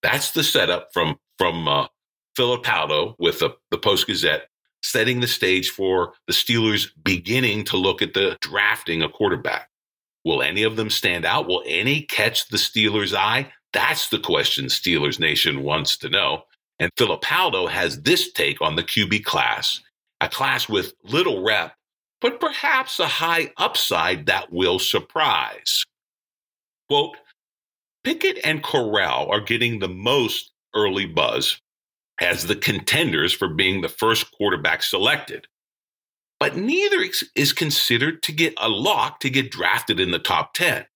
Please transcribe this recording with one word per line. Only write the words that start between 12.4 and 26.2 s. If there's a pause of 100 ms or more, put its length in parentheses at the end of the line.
the
Steelers'
eye? (180)
That's
the
question
Steelers
Nation
wants
to
know. (340)
And
Filipaldo
has
this
take
on
the
Q
B
class, (400)
a
class
with (100)
little
rep, (480)
but
perhaps
a
high
upside
that
will
surprise. (1040)